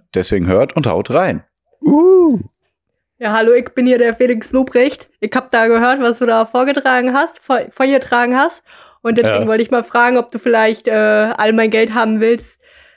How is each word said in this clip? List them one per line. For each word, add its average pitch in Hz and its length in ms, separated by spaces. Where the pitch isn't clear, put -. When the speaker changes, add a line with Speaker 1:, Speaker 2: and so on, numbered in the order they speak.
Speaker 1:
Deswegen 92 320
hört 107 280
und 139 120
haut 95 240
rein. 147 320
Uh. 320 560
Speaker 2:
Ja, 220 140
hallo, 226 200
ich 240 220
bin 247 100
hier 247 140
der 233 160
Felix 247 360
Lobrecht. 262 560
Ich 220 160
hab 254 160
da 226 160
gehört, 240 340
was 233 160
du 247 80
da 226 220
vorgetragen 254 680
hast, 311 300
vor-, 247 260
vorgetragen 254 680
hast. 294 280
Und 226 160
deswegen 220 240
Speaker 1:
Ja. 226 40
Speaker 2:
wollte 220 140
ich 220 80
mal 240 140
fragen, 240 340
ob 240 140
du 226 80
vielleicht, 226 480
äh, 220 60
all 214 600
mein 220 160
Geld 220 240
haben 220 280
willst. 233 380